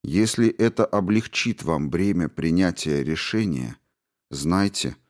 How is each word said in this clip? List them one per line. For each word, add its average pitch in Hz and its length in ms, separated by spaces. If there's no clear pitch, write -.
Если 110 440
это 113 360
облегчит 104 760
вам 73 280
бремя 87 380
принятия 82 760
решения, 78 720
знайте, 82 680